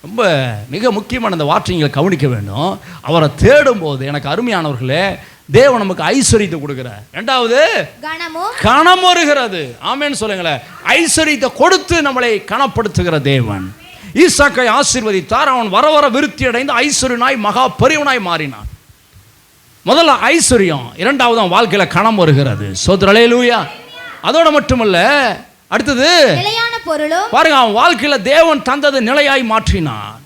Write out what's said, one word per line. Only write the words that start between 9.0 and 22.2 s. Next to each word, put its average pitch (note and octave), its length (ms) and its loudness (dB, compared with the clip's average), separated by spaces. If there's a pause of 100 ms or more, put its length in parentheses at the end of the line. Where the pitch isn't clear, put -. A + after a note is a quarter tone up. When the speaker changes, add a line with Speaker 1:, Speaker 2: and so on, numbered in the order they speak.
Speaker 1:
வருகிறது. C#4 760 0 (100)
ஆமென் C#4 260 -4
சொல்லுங்களேன். F#3 480 -4 (280)
ஐஸ்வர்யத்தை D4 680 0
கொடுத்து E4+ 480 2
நம்மளை B3 440 -2
கனப்படுத்துகிற G3 760 -2
தேவன். A2+ 540 -2 (380)
ஈசாக்கை B3+ 640 2
ஆசீர்வதித்தார், A3 640 -2
அவன் B3+ 260 0
வர B3 200 2
வர D4 200 4
விருத்தி C4+ 360 -2
அடைந்து B3+ 280 -2
ஐஸ்வர்யனாய் C4 640 0
மகா G#3+ 420 -2
பெரியவனாய் C#4 400 0
மாறினான். D#3 460 -6 (1200)
முதல்ல C#4+ 380 4
ஐஸ்வர்யம், G3+ 720 0
இரண்டாவது A#3+ 440 0
அவன் G3 240 2
வாழ்க்கையில F#3+ 220 0
கனம் A3 280 0
வருகிறது. C3 600 2 (120)